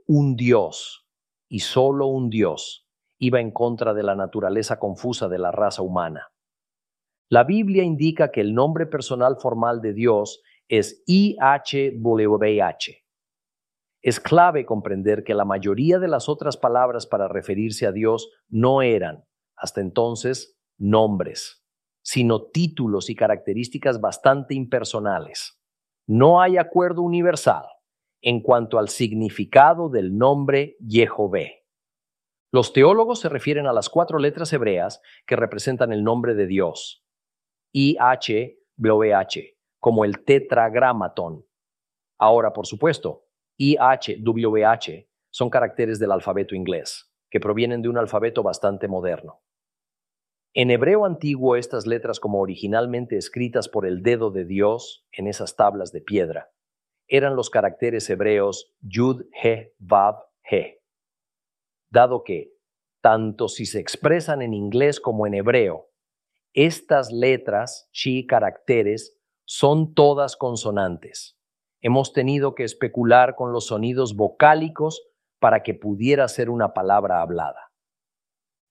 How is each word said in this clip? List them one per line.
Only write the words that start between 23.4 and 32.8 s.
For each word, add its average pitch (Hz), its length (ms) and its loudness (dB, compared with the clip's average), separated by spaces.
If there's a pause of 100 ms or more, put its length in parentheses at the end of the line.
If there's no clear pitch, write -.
bastante 135 540 -2
impersonales. 110 1080 -6 (460)
No 143 340 6
hay 185 160 4
acuerdo 175 460 0
universal 170 640 0 (600)
en 120 140 0
cuanto 117 380 2
al 104 100 0
significado 131 1000 2
del 98 260 -2
nombre 139 600 2 (100)
Jehová. 107 560 2 (1080)
Los 123 200 2
teólogos 220 480 6